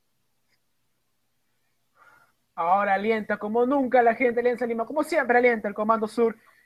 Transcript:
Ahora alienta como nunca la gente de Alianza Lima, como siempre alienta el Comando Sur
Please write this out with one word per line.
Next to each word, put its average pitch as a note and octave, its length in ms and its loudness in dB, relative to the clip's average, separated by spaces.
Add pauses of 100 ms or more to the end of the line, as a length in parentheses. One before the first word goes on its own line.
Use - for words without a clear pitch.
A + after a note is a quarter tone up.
(2500)
Ahora G3 380 2
alienta G#3 420 -2
como A3 280 -2
nunca B3+ 380 2
la A#3 140 2
gente B3 180 0
de A#3+ 60 0
Alianza B3 260 -2
Lima, A3+ 180 -4
como D4 200 -4
siempre C4 340 0
alienta A#3 300 2
el G3+ 60 -6
Comando G#3+ 340 -2
Sur A3+ 280 -2 (300)